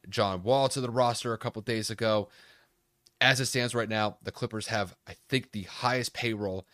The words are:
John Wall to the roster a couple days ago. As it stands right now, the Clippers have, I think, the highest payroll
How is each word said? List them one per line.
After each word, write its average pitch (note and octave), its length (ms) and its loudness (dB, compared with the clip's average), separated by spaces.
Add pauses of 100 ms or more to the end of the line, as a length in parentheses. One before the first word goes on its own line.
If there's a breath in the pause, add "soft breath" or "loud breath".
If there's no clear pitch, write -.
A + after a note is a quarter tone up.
John F#2+ 340 0
Wall C3 260 4
to C3 120 -2
the B2 100 -4
roster A#2+ 420 2
a A2+ 60 -4
couple A2 240 -8
days A2 280 -2
ago. G#2+ 380 2 (920)
As C3 200 6
it C3 60 -2
stands A#2+ 280 0
right A2+ 140 0
now, G#2+ 340 0
the G2 100 -8
Clippers A2 340 -6
have, G2+ 280 -2 (120)
I F#2+ 80 -14 (140)
think, C3 240 -2
the G#2 100 -6
highest B2 500 -2
payroll G2+ 600 -4